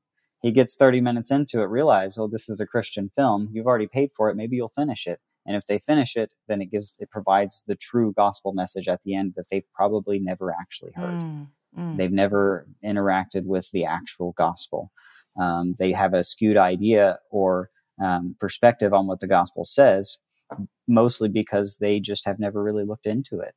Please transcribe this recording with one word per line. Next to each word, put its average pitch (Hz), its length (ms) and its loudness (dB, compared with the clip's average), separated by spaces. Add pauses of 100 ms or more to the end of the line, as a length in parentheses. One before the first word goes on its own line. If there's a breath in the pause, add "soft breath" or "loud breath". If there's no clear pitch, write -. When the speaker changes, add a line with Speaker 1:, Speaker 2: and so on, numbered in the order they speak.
(420)
Speaker 1:
He 120 100 0
gets 123 220 4
thirty 127 280 6
minutes 120 280 -2
into 139 320 0
it, 98 40 0
realize, 104 520 2
"Oh, 110 80 -2
this 107 220 -8
is 104 120 -6
a 101 60 -4
Christian 104 500 -4
film." 107 360 0
You've 113 140 -6
already 117 200 2
paid 135 260 -2
for 107 180 0
it. 98 60 -2
Maybe 117 200 -4
you'll 117 200 -4
finish 143 300 -4
it. 87 140 -6 (260)
And 101 100 -4
if 101 100 -8
they 101 120 0
finish 135 380 0
it, 110 160 -4 (160)
then 104 140 -2
it 92 80 -12
gives, 104 280 -6
it 101 120 -14
provides 98 560 0
the 101 100 -2
true 113 360 0
gospel 101 400 0
message 95 360 -6
at 90 140 -2
the 98 120 -6
end 95 220 -4
that 90 140 -12
they've 98 240 -4
probably 101 440 0
never 92 340 -6
actually - 400 -12
heard. 175 220 -8
Speaker 2:
Mm, 156 320 -8 (300)
mm. 170 200 -8
Speaker 1:
They've 92 160 -2
never 98 540 2 (180)
interacted 98 600 -2
with 92 260 -4
the 90 140 -2
actual 82 480 -6
gospel. - 600 -4 (440 soft breath)
Um, 87 420 -2
they 92 140 2
have 95 220 2
a 90 100 4
skewed 107 320 2
idea 98 640 4 (100)
or, 92 400 0 (300)
um, 90 400 -2
perspective 104 540 2
on 98 120 4
what 92 140 -6
the 98 80 -6
gospel 87 360 2
says, 135 540 4 (680)
mostly 117 400 4
because 104 500 -2
they 104 220 0
just 98 240 -6
have 101 160 -4
never 101 220 -4
really 104 220 -2
looked 107 220 -8
into 110 340 -4
it, 101 160 -12